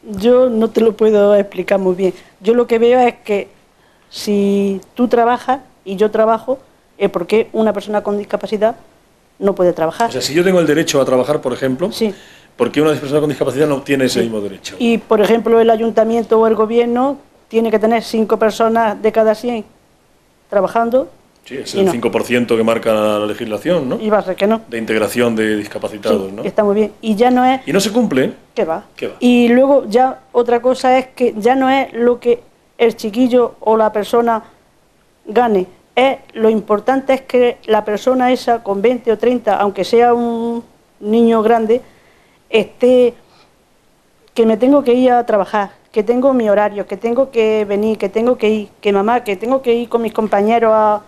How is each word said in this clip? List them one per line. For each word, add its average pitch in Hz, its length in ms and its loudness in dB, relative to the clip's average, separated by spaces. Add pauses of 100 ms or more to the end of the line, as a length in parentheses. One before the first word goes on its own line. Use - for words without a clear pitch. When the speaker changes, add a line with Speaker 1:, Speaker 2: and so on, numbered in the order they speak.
Speaker 1:
Yo 240 480 2
no 220 200 0
te - 100 0
lo 220 160 2
puedo 208 400 4
explicar 202 420 -2
muy 185 160 0
bien. 185 180 -2 (280)
Yo 214 140 0
lo 240 120 0
que 226 140 0
veo 240 180 4
es 240 160 2 (100)
que 202 220 -4 (640)
si 202 720 -2 (140)
tú 247 120 0
trabajas 240 540 0 (240)
y 190 120 -8
yo 208 140 0
trabajo, 220 480 0 (400)
eh, 196 100 0
¿por 175 180 -4
qué 220 260 0
una 220 200 0
persona 202 300 -6
con 202 160 -4
discapacidad 202 580 -4 (600)
no 196 160 -2
puede 180 180 2
trabajar? 165 380 -4
Speaker 2:
O - 20 -14
sea, 127 80 -4
si 131 140 -6
yo 175 100 2
tengo 185 160 2
el 160 60 0
derecho 147 340 0
a 131 60 2
trabajar, 127 340 0
por 123 140 -6
ejemplo, 135 380 -4
Speaker 1:
Sí. 220 200 -2 (440)
Speaker 2:
¿por 117 140 0
qué 147 120 0
una 156 100 2
persona 143 280 -2
con 147 100 -2
discapacidad 135 360 -2
no 139 140 -2
tiene 135 240 -2
ese 127 160 0
Speaker 1:
Sí. 117 60 2
Speaker 2:
mismo 110 160 -6
derecho? - 360 -12
Speaker 1:
Y, 233 200 0
por 220 240 0
ejemplo, 226 380 2
el 226 100 4
ayuntamiento 226 680 0
o 226 60 4
el 220 100 2
gobierno 240 600 0 (320)
tiene 226 220 0
que 214 80 0
tener 220 240 0
cinco 220 360 -2
personas 220 640 0
de 214 120 0
cada 220 220 2
cien 233 300 -6 (840)
trabajando. 233 580 0 (380)
Speaker 2:
Sí, 127 100 -12
es - 180 -12
Speaker 1:
Y 196 40 -2
Speaker 2:
el 196 80 2
Speaker 1:
no. 175 60 0
Speaker 2:
cinco 117 180 -2
por 110 140 -2
ciento 120 320 0
que 113 80 0
marca 113 280 0
la 107 340 0
legislación, 120 640 -4
¿no? 127 100 -6
Speaker 1:
Y 214 120 -4
va 208 80 2
a 185 40 -2
ser 185 140 -6
que 196 100 -2
no. 220 220 0
Speaker 2:
De - 80 -10
integración 113 600 -2
de 107 200 0
discapacitados, 104 720 -4
Speaker 1:
Sí, 98 80 -12
Speaker 2:
¿no? 113 80 -10
Speaker 1:
está 208 200 -2
muy 202 100 0
bien. 208 260 -2
Y 220 140 -2
ya 240 160 2
no 254 160 2
es 262 200 0
Speaker 2:
¿Y 135 60 -6
no 190 80 2
se 208 120 -2
cumple? 202 420 0 (200)
Speaker 1:
¿Qué 214 120 -2
va? 160 180 -6 (100)
Speaker 2:
¿Qué - 140 -10
va? - 120 -12
Speaker 1:
Y 240 280 4
luego 262 400 4
ya 254 320 2 (120)
otra 240 280 0
cosa 254 380 2
es 262 80 -2
que 247 320 -2
ya 233 160 2
no 262 160 2
es 269 240 0
lo 240 260 0
que 233 200 0 (360)
el 233 200 2
chiquillo 233 640 0
o 220 180 2
la 214 140 2
persona 226 500 0 (840)
gane. 214 420 0 (300)
Es, 254 220 0 (160)
lo 220 140 0
importante 220 680 -2
es 254 80 -6
que 247 340 0 (100)
la 214 180 0
persona 247 460 0
esa 240 320 -2
con 196 180 -4
veinte 247 300 0
o 214 80 0
treinta, 233 380 0
aunque 202 280 -2
sea 240 300 4
un 233 480 -4 (380)
niño 226 420 2
grande, 226 380 2 (720)
esté, 240 640 2 (1160)
que 226 140 2
me 220 100 2
tengo 262 280 2
que 240 100 2
ir 254 160 2
a 240 160 2
trabajar, 202 440 -2 (200)
que 214 140 -2
tengo 247 300 2
mi 226 140 0
horario, 202 380 0
que 208 100 -10
tengo 233 360 -2
que 220 320 0
venir, 208 340 -2
que 202 120 -4
tengo 240 280 0
que 214 100 0
ir, 214 200 -2 (120)
que 202 120 0
mamá, 226 320 0
que 202 120 -4
tengo 247 240 -2
que 247 140 0
ir 233 140 -4
con 233 140 -2
mis 220 100 -4
compañeros 220 600 0
a. 214 360 2